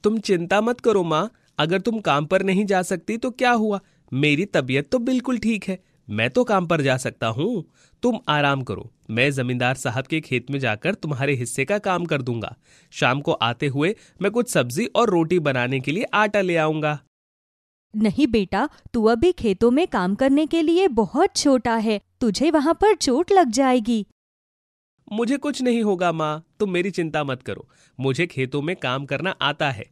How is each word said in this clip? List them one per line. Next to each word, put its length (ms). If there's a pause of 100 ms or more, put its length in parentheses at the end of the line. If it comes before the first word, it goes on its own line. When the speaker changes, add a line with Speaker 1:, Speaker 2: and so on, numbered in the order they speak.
Speaker 1:
"तुम 160
चिंता 420
मत 180
करो 240
माँ, 280 (260)
अगर 240
तुम 180
काम 260
पर 180
नहीं 220
जा 160
सकती 360
तो 140
क्या 200
हुआ? 280 (340)
मेरी 320
तबीयत 460
तो 80
बिल्कुल 380
ठीक 300
है, 160 (260)
मैं 200
तो 140
काम 240
पर 140
जा 160
सकता 300
हूँ। 440 (320)
तुम 240
आराम 340
करो, 300 (180)
मैं 220
जमींदार 440
साहब 300
के 160
खेत 300
में 80
जाकर 360
तुम्हारे 380
हिस्से 320
का 120
काम 280
कर 160
दूंगा। 340 (360)
शाम 300
को 100
आते 360
हुए 280 (260)
मैं 100
कुछ 180
सब्जी 360
और 240
रोटी 300
बनाने 400
के 120
लिए 120
आटा 380
ले 140
आऊंगा।" 440 (960)
Speaker 2:
"नहीं 320
बेटा, 420 (240)
तू 100
अभी 280
खेतों 400
में 160
काम 280
करने 300
के 160
लिए 260
बहुत 480
छोटा 400
है, 260 (180)
तुझे 320
वहां 220
पर 220
चोट 360
लग 180
जाएगी।" 560 (1040)
Speaker 1:
"मुझे 260
कुछ 240
नहीं 220
होगा 280
माँ, 340 (140)
तुम 100
मेरी 220
चिंता 320
मत 200
करो, 260 (300)
मुझे 280
खेतों 340
में 140
काम 300
करना 240
आता 420
है। 200